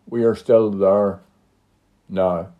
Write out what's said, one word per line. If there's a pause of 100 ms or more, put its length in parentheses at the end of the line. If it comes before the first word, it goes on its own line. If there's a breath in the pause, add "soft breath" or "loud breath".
we
are
still
there (840)
now. (100)